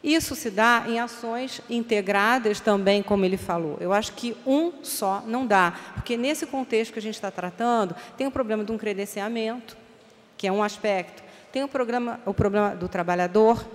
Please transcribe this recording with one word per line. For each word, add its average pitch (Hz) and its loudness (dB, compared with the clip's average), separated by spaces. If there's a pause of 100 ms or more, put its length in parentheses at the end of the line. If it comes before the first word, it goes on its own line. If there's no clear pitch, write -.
Isso 302 2
se - -6
dá 226 4
em 233 -2
ações 240 -6
integradas 220 2
também, 202 4
como 196 2
ele 185 2
falou. 170 -4
Eu 180 0
acho 214 0
que 233 -6
um 311 2 (100)
só 202 -4
não 233 -2
dá, 190 6 (220)
porque - -4
nesse 285 -2
contexto 233 -2
que - -10
a - -10
gente 214 -8
está 196 -8
tratando, 190 -2 (220)
tem 262 -2
o 269 -4
problema 220 -2
de 208 -6
um 226 -4
credenciamento, 214 -6 (580)
que - -4
é 190 2
um 208 2
aspecto, 202 -2 (320)
tem 262 0
o 277 -4
programa, 240 -2
o 202 -2
problema 208 2
do 180 -6
trabalhador 180 4 (120)